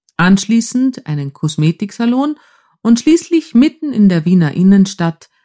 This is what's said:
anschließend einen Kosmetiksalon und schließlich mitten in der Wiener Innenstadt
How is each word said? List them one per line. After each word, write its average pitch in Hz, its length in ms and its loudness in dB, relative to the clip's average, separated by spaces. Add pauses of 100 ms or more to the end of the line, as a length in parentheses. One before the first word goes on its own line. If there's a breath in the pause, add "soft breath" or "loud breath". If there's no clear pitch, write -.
(160)
anschließend 233 880 0
einen 143 280 -8
Kosmetiksalon 233 1000 -4 (440 soft breath)
und 233 200 0
schließlich 330 540 -2
mitten 285 380 0
in 214 160 2
der 170 160 0
Wiener 175 280 0
Innenstadt 190 760 0 (160)